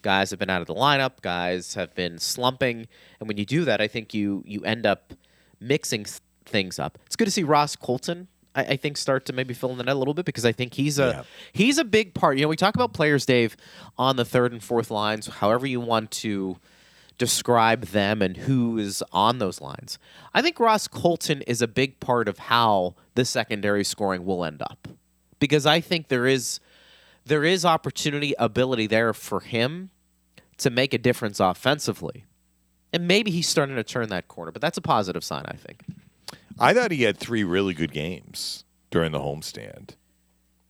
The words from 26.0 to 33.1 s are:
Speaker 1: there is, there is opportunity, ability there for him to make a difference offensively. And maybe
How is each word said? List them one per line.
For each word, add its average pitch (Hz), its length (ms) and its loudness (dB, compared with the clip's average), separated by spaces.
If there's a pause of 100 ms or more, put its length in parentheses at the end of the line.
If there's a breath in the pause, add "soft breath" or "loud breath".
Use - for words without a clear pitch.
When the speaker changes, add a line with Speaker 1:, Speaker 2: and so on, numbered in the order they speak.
Speaker 1:
there 123 180 2
is, 131 340 0 (680 soft breath)
there 147 180 0
is 170 220 2
opportunity, 147 760 0
ability 117 480 2
there 110 260 2
for - 280 -6
him 151 500 -4 (640 soft breath)
to - 120 0
make 127 240 0
a 131 40 0
difference 117 420 -2
offensively. 101 840 0 (640)
And 175 160 -2
maybe 208 240 2